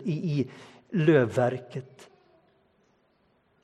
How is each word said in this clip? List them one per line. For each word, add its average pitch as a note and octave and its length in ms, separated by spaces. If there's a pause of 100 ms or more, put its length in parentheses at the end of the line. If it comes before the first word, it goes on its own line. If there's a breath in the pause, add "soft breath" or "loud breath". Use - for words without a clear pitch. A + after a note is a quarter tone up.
i, D#3 360
i A#2+ 100 (400 loud breath)
lövverket. B2+ 1200 (1500)